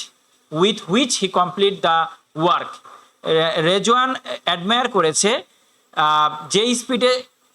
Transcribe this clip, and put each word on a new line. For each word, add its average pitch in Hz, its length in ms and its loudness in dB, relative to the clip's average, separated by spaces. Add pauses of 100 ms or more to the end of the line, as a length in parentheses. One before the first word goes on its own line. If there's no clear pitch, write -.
(540)
with 196 240 2 (140)
which 247 280 0
he 190 80 -2
complete 185 540 0
the 165 240 0 (420)
work।" 147 240 0 (520)
রে-, 160 380 0
রেজওয়ান 220 540 2 (280)
অ্যাডমায়ার 208 460 -2
করেছে, 196 540 0 (520)
আহ, 156 540 0
যে 226 260 2
স্পিডে 254 480 0 (320)